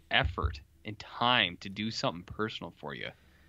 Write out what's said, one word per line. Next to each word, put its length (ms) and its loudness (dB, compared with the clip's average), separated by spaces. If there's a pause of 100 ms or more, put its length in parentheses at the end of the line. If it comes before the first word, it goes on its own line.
(100)
effort 500 2 (240)
and 140 -8
time 640 4
to 80 -8
do 220 -2
something 340 -2
personal 520 -4
for 180 -8
you, 140 -6 (400)